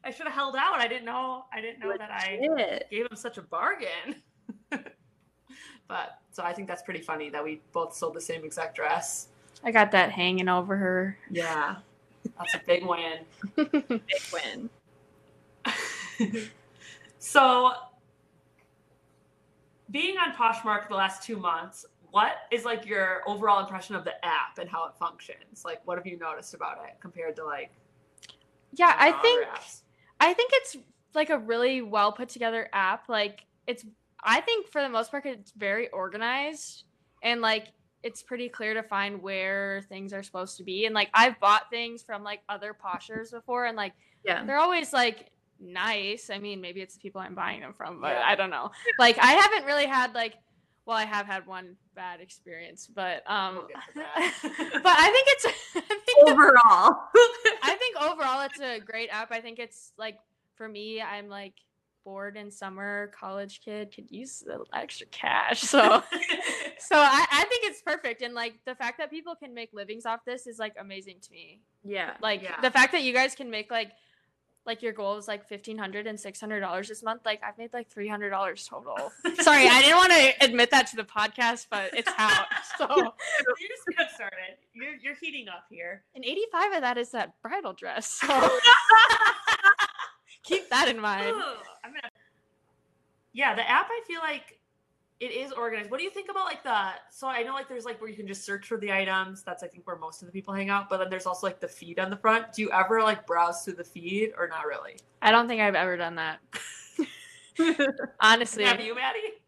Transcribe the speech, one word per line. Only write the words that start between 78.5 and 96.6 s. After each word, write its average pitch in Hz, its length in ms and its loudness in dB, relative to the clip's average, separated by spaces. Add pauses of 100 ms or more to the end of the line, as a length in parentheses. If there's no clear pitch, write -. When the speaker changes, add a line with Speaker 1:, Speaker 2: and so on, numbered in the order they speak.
Speaker 3:
total. - 280 -10
Speaker 1:
<laughs> - 460 -6
Speaker 3:
Sorry, 294 260 6
I 254 140 8
didn't 311 160 8
wanna 339 340 8 (100)
admit 240 300 4
that 254 160 6
to - 80 -14
the 220 80 -6
podcast, 233 640 -2
but 196 240 -4
it's 240 240 -2
out, 214 300 2 (140)
Speaker 1:
<laughs> - 160 -12
Speaker 3:
so. 277 100 0 (720)
Speaker 1:
You 359 100 -12
just 359 280 -8
got 330 140 0
started. 190 460 -14 (160)
You're, 277 220 -12
you're 269 200 -10
heating 285 340 -12
up 175 200 -16
here. 175 340 -14 (120)
Speaker 3:
And 254 100 -14
eighty-five 392 480 -2
of 330 80 -2
that 247 160 -2
is 240 140 -6
that 180 300 -8
bridal 233 320 -8
dress, 190 360 -8
so - 180 -6
Speaker 1:
<laughs> 494 320 4 (1800)
Speaker 3:
keep 370 260 -2
that 269 180 4
in 233 120 0
mind. 208 360 -2
Speaker 1:
Ooh, 392 80 -6 (400)
I'm 240 80 -16
gonna... 294 200 -14 (1200)
Yeah, 233 220 2
the 226 140 -2
app, 302 200 4
I 466 180 -6
feel 339 120 -8
like 302 400 -8 (600)
it 247 100 -8
is 269 220 -8
organized. 220 360 -6
What 254 80 -6
do 330 60 -6
you 392 60 -6
think 392 200 -12
about, 381 160 -4
like, 320 180 -8